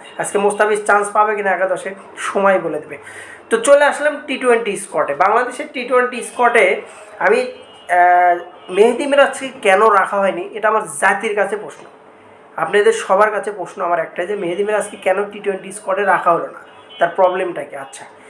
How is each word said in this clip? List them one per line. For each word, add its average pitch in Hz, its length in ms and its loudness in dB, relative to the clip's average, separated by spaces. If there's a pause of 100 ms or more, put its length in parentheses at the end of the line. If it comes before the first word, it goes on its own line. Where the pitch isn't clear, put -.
(180)
আজকে 170 200 -4
মোস্তাফিজ 202 480 0
চান্স 202 260 2
পাবে 214 240 2
কিনা 196 160 -2
একাদশে, 185 440 -4 (220)
সময় 196 420 0
বলে 156 200 -4
দেবে। 147 180 -14 (520)
তো 226 80 0
চলে 285 280 6
আসলাম 277 420 -2
টি 262 100 -6
টোয়েন্টি 226 400 0
স্কোয়াডে। 143 380 -4
বাংলাদেশের 240 580 0
টি 247 100 -6
টোয়েন্টি 247 400 -2
স্কোয়াডে 233 580 2 (380)
আমি, 214 220 2
আহ, 180 1300 0
মেহেদী 240 320 2
মিরাজকে 269 440 2 (120)
কেন 208 280 4
রাখা 202 280 2
হয়নি, 185 360 -2
এটা 214 140 -2
আমার 214 140 2 (180)
জাতির 202 360 0
কাছে 202 220 -2
প্রশ্ন, - 280 -14 (680)
আপনাদের 208 380 2
সবার 208 380 2
কাছে 208 200 -6
প্রশ্ন 190 300 -10
আমার 180 180 0
একটাই, - 280 -6
যে 208 80 -4
মেহেদী 190 280 -4
মিরাজকে 208 340 -2
কেন 190 260 0
টি 202 160 -10
টোয়েন্টি 190 320 -6
স্কোয়াডে 196 320 -4
রাখা 175 280 2
হলো 156 160 0
না, - 120 -18 (400)
তার 170 160 2
প্রবলেমটা 185 480 0
কি? - 120 -16
আচ্ছা, - 300 -16 (240)